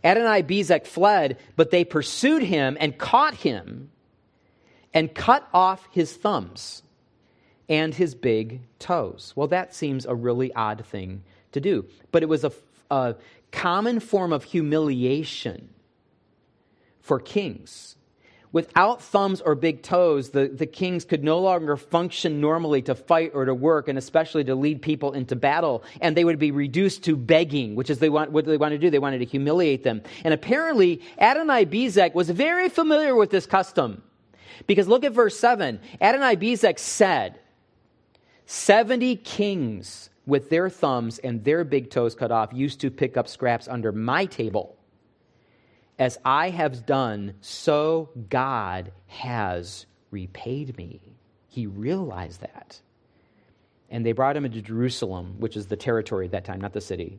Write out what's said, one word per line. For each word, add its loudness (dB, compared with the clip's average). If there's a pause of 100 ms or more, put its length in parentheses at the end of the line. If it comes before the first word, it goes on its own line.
Adonai 4
Bezek 0
fled, 2 (180)
but 4
they 4
pursued 0
him 0
and -2
caught 2
him -6 (1040)
and 2
cut 2
off 2
his 0
thumbs -6 (840)
and 0
his -2
big -2 (180)
toes. -6
Well, -2
that -2
seems -6
a -4
really -2
odd -4
thing -12 (260)
to -4
do, -2 (260)
but 4
it -2
was 0
a, -2 (400)
a 0 (340)
common 0
form 0
of -2
humiliation -2 (1300)
for 0
kings. -8 (540)
Without 2
thumbs 0
or 2
big -2
toes, 2
the, 2
the -4
kings -4
could -2
no 2
longer 0
function -2
normally 2
to -4
fight 2
or -2
to 0
work, 0
and -4
especially 0
to -2
lead -2
people -4
into -6
battle. 0 (160)
And 0
they 4
would 2
be 2
reduced -2
to 2
begging, 2
which -4
is 0
they 4
want, 0
what 2
they 2
wanted 0
to 2
do. 6
They 2
wanted 0
to -2
humiliate 0
them. 0 (240)
And 2
apparently, 2 (180)
Adonai 4
Bezek 2
was 0
very 2
familiar 2
with 6
this 0
custom. 0 (680)
Because 4
look 4
at 0
verse 2
seven. 2 (220)
Adonai 4
Bezek 2
said, 0 (1080)
"Seventy 2
kings -6 (180)
with 0
their 2
thumbs -2
and -6
their 2
big -2
toes 0
cut -4
off 0
used -4
to -2
pick -2
up -2
scraps -2
under -4
my 0
table. -6 (1300)
As 0
I 2
have -4
done, -2
so 0 (200)
God -2 (160)
has -6 (280)
repaid -10
me." -16 (480)
He -8
realized -8
that. -20 (1120)
And -4
they 2
brought 0
him -4
into -8
Jerusalem, -6
which -6
is -10
the -6
territory -4
at -10
that -6
time, -12
not -10
the -6
city. -10